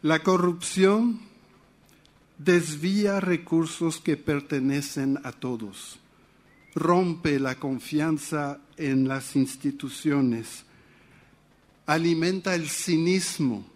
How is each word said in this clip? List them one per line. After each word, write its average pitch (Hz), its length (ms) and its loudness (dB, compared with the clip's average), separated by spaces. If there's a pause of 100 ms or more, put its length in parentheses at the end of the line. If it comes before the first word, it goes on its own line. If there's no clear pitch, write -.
la 160 220 2
corrupción 185 960 2 (1160)
desvía 175 800 2
recursos 165 800 -2
que 151 180 -2
pertenecen 139 1040 -2
a 127 80 -10
todos, 110 680 -10 (760)
rompe 170 640 2
la 131 160 -2
confianza 147 1040 -4 (160)
en 135 320 2
las 135 280 -4
instituciones, 135 1300 0 (1200)
alimenta 170 680 2
el 160 140 -4
cinismo 160 960 0 (100)